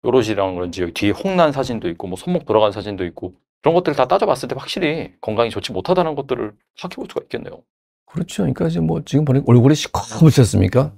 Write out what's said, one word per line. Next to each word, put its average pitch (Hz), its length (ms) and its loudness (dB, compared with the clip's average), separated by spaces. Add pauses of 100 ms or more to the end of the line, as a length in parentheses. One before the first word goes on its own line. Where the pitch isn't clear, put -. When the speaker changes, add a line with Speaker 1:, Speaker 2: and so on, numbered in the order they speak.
Speaker 1:
뾰루지랑 107 520 0
그런지 90 280 -6
여기 85 100 -4
뒤에 101 180 0
홍난 175 420 0
사진도 131 360 -6
있고 107 180 -10
뭐 95 100 -8
손목 175 300 -4
돌아간 107 260 4
사진도 98 340 -8
있고 90 280 -10 (280)
그런 165 120 2
것들을 170 220 0
다 127 100 2
따져봤을 180 420 0
때 131 80 -6
확실히 151 640 -6
건강이 110 300 -2
좋지 107 220 -10
못하다는 160 420 -2
것들을 123 380 -6 (260)
확인해 180 180 -12
볼 240 120 -12
수가 - 160 -8
있겠네요. - 380 -12 (440)
Speaker 2:
그렇죠. - 360 -6
그러니까 165 260 -2
이제 170 100 -2
뭐 160 260 -2
지금 147 200 0
보니까 135 240 2
얼굴이 123 260 8
시커멓지 - 680 4
않습니까? 98 560 2